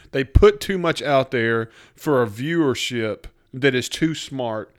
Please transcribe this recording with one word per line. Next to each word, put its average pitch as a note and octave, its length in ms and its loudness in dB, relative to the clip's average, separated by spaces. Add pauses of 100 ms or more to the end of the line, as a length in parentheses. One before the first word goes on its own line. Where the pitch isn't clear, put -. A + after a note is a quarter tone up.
they C#3 140 -2
put G#3 360 6
too F#3+ 200 -4
much E3 240 -2
out C3+ 260 2
there A2+ 400 -2 (260)
for C3+ 280 0
a A2+ 40 -2
viewership A#2+ 960 -2 (280)
that C3+ 220 0
is A#2+ 120 -2
too D#3+ 280 -4
smart A#2 640 -8